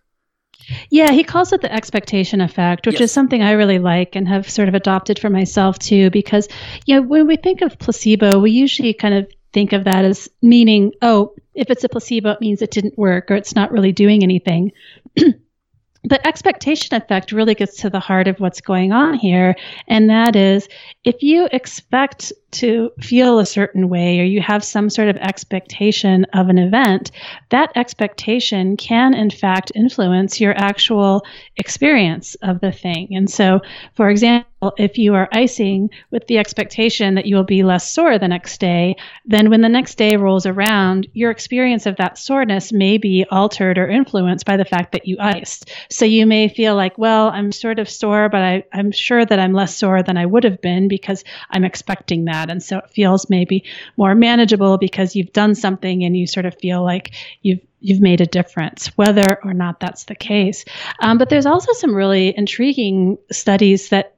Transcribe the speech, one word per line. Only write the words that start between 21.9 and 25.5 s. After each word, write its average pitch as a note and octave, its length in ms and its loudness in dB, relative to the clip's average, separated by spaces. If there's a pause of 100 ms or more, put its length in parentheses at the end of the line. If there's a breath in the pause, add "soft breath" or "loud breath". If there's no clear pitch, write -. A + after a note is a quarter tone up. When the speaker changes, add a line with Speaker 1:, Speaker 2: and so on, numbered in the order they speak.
Speaker 1:
to A#3 400 -2 (100)
feel B3 380 4
a G3+ 60 2
certain F#3+ 440 -2
way F3 300 0
or F3+ 40 0
you G3 160 0
have G#3 240 -2
some G#3 260 -2
sort G#3+ 200 0
of G3 80 -2
expectation F#3+ 1160 -2